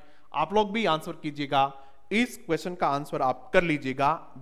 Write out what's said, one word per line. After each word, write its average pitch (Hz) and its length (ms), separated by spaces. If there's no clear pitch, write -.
आप 160 200
लोग 208 180
भी 220 140
आंसर 160 260
कीजिएगा, 139 500
इस 233 240
क्वेश्चन 170 280
का 175 140
आंसर 143 340
आप 131 320
कर 185 100
लीजिएगा 139 460